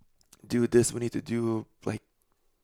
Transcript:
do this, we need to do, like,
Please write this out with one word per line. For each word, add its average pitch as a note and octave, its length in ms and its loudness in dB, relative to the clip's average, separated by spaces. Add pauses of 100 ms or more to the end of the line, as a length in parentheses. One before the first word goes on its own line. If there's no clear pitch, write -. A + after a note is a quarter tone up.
(480)
do A#2+ 180 2
this, A#2 280 4
we A#2+ 80 -6
need A#2+ 120 -4
to - 80 -4
do, A2+ 440 -4 (180)
like, G#2+ 180 -4 (640)